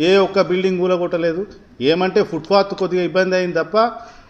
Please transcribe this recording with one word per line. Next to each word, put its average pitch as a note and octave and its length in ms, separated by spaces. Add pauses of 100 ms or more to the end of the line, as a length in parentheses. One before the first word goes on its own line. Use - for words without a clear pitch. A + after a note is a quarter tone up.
ఏ F3+ 160
ఒక్క G3 240
బిల్డింగ్ F#3 380
కూలగొట్టలేదు. F3 680 (340)
ఏమంటే F3+ 440
ఫుట్‌పాత్ G3 500
కొద్దిగా F3+ 280
ఇబ్బంది F#3 340
అయింది F3 180
తప్ప, E3 220 (540)